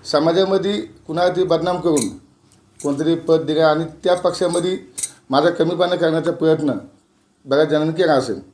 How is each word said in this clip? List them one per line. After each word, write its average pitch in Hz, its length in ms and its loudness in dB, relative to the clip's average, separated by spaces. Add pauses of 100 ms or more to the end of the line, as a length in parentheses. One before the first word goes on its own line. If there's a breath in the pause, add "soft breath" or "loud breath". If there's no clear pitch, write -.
(120)
समाजामध्ये 185 680 0
कुणाला 170 560 -4
तरी 180 80 0
बदनाम 170 360 0
करून 156 380 0 (640)
कोणतरी 147 320 -2
पद 160 260 2
दिलं 151 200 -2
आणि 160 240 2 (200)
त्या 180 100 2
पक्षामध्ये 175 640 -2 (520 loud breath)
माझा 151 200 4
कमीपणा 175 460 0
करण्याचा 160 340 0
प्रयत्न 156 420 0 (720)
बऱ्याच 143 240 2
जणांनी 156 240 0
केला 160 200 2
असेल 113 280 0 (140)